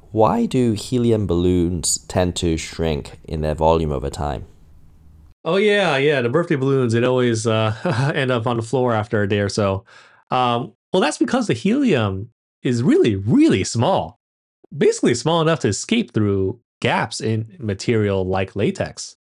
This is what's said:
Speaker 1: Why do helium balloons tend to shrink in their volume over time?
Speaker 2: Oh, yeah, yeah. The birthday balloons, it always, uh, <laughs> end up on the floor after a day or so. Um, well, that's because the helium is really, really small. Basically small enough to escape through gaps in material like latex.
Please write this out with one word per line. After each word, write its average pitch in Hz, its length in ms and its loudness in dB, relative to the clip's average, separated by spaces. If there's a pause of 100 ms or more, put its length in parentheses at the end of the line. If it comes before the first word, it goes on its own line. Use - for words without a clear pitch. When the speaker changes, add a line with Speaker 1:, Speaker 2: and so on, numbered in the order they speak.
(100)
Speaker 1:
Why 143 340 2
do 123 300 0
helium 113 520 0
balloons 87 720 2 (100)
tend 90 280 0
to 82 220 0
shrink 80 540 -4 (120)
in 78 160 -6
their 76 140 -2
volume 80 360 2
over 69 200 -4
time? 71 340 -6 (1000)
Speaker 2:
Oh, 170 100 0
yeah, 202 400 2
yeah. 139 240 2
The 120 80 0
birthday 165 280 0
balloons, 131 360 2
it 117 120 2
always, 123 420 2
uh, 110 680 0
<laughs> - 20 -
end 135 160 -2
up 120 160 0
on 120 120 -2
the 113 40 -4
floor 127 300 0
after 107 300 0
a 98 60 -2
day 104 120 0
or 101 80 0
so. 98 360 -2 (460)
Um, 120 440 -2 (180)
well, 185 80 2
that's 294 160 0
because 247 300 0
the 151 80 0
helium 123 760 0 (320)
is 123 200 0
really, 233 340 4
really 127 480 2
small. 117 540 -2 (580)
Basically 214 380 2
small 165 260 0
enough 160 200 2
to 120 80 2
escape - 440 -2
through 98 480 -2 (220)
gaps 147 380 -2
in 113 380 -4
material 101 680 -2
like 95 280 -4
latex. - 600 -6 (200)